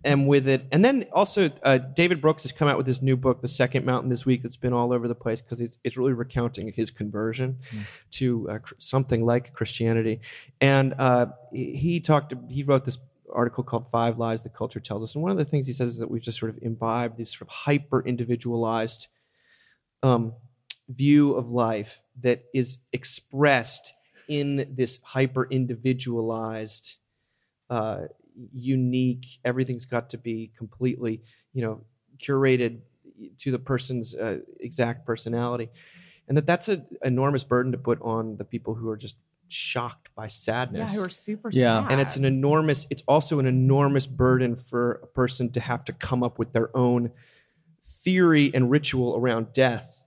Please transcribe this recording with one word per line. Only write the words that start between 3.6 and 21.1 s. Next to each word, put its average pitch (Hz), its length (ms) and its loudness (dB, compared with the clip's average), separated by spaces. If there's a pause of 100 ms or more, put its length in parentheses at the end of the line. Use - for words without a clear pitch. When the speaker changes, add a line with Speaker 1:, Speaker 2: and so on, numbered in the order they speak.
Speaker 1:
Mountain, 127 240 0
this 120 160 -4
week 127 180 2
that's 123 140 -10
been 123 160 -2
all 120 200 2
over 120 160 0
the 117 60 -2
place 117 260 -4
'cause 120 180 -10
it's, 117 240 -8
it's 123 140 -4
really 131 160 2
recounting 120 580 -4
his 113 180 -4
conversion 113 680 -4 (120)
Speaker 2:
Mm. 110 100 -10 (320)
Speaker 1:
to, 123 380 -2
uh, 104 100 -6
cr-, - 200 -18
something 127 460 0
like 120 280 0
Christianity. 113 680 -2 (400)
And, 135 360 4
uh, 123 300 4 (240)
he, 131 240 -6
he 165 240 0
talked, 147 340 2 (160)
he 135 140 -6
wrote 135 220 2
this 123 120 -4 (340)
article 120 320 0
called 117 240 -4
Five 117 300 0
Lies 113 260 -2
the 120 60 -14
Culture 117 300 -8
Tells 110 240 -8
Us. 110 100 -12
And 147 80 -6
one 180 100 -2
of 196 60 0
the 151 80 0
things 135 220 -2
he 127 60 -6
says 123 160 -2
is 120 80 -8
that 113 120 -6
we've 117 140 -6
just - 160 -8
sort 113 100 -4
of 117 120 -10
imbibed 113 560 -4
this 113 140 -8
sort - 100 -12
of - 80 -20
hyper-individualized, 120 1600 -2 (960)
um, 117 320 2 (560)
view 143 440 4